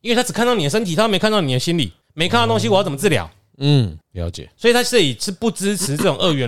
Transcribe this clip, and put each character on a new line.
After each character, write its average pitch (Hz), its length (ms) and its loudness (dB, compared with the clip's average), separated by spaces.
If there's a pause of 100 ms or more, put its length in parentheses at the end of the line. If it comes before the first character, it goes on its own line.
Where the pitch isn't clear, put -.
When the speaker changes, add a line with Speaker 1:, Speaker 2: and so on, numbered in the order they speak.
Speaker 1:
因 226 80 -8
为 240 60 2
他 233 80 2
只 247 80 -4
看 226 140 -2
到 247 80 2
你 202 100 0
的 143 60 0
身 220 160 0
体， 165 100 -4
他 214 120 2
没 196 100 0
看 214 140 0
到 214 100 2
你 135 120 -2
的 123 60 0
心 170 180 -2
理， 120 140 -2 (220)
没 165 160 -2
看 233 100 2
到 233 80 2
东 226 120 2
西， 202 80 -2
Speaker 2:
哦。 226 40 0
Speaker 1:
我 190 60 4
要 202 60 2
怎 185 80 -4
么 139 60 -6
治 185 120 0
疗？ 92 200 0 (280)
Speaker 2:
嗯， 135 400 2 (160)
了 85 160 -4
解。 - 260 -12
Speaker 1:
所 226 140 2
以 240 40 4
他 240 80 2
这 240 180 2
里 135 200 2
是 - 120 -6
不 214 200 -2
支 196 240 -2
持 147 220 -4
这 - 60 -2
种 147 140 2
二 180 140 0
元 135 160 0